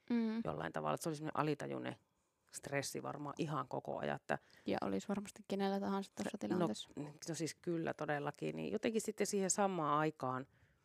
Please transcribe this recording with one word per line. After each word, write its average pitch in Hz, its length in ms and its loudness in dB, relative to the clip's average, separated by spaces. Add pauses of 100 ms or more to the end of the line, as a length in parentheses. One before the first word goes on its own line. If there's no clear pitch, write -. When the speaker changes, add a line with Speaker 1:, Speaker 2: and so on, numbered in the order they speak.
Speaker 1:
Mm. 226 360 2
Speaker 2:
jollain 160 280 -2
tavalla. 151 200 2
Että 151 100 -2
se 170 60 0
oli 156 60 -2
semmoinen 151 240 -4
alitajunne 139 580 0 (580)
stressi 139 480 -2
varmaan 139 340 -4
ihan 147 300 0
koko - 320 -2
ajan. 71 160 0
Että - 240 -2 (260)
Speaker 1:
Ja 190 160 2
olisi 196 260 0
varmasti 202 400 -4
kenellä 196 320 2
tahansa 196 360 0
tuossa - 260 -2
Speaker 2:
No, 208 140 2
Speaker 1:
tilanteessa. 180 340 2 (400)
Speaker 2:
no 156 60 -2
siis 151 200 -2
kyllä 165 380 -2
todellakin. 151 600 -2
Niin 160 160 -2
jotenkin 220 300 2
sitten 208 260 0
siihen 190 220 2
samaan 170 500 4
aikaan, 135 480 0 (380)